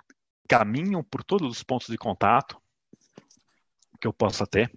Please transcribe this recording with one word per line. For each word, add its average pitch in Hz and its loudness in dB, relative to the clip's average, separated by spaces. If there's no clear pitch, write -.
caminho 139 0
por - -8
todos 180 -2
os - -10
pontos 127 -4
de 113 -8
contato 110 0
que - -4
eu 110 -2
possa 104 0
ter. 120 0